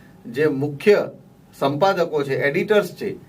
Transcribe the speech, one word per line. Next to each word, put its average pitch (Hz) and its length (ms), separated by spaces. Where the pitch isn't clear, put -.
જે 143 200
મુખ્ય 147 640
સંપાદકો 151 640
છે, 135 120
એડિટર્સ 175 600
છે, 98 220